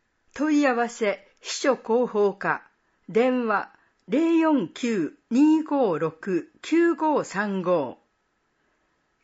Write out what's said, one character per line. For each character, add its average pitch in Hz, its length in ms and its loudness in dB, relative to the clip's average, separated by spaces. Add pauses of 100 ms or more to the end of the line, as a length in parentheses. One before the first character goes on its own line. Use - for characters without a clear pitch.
(340)
問 294 260 0
い 294 60 2
合 262 80 2
わ 233 140 -2
せ、 208 400 -4 (120)
秘 - 140 -12
書 262 220 0
広 233 340 -2
報 208 220 0
課。 165 320 -6 (440)
電 247 380 0
話、 208 240 -4 (380)
零 330 280 2
四 311 340 2
九 214 460 -4 (140)
二 302 320 4
五 262 340 0
六 160 540 -4 (100)
九 339 360 2
五 311 260 0
三 196 400 -4
五。 160 360 -2 (1300)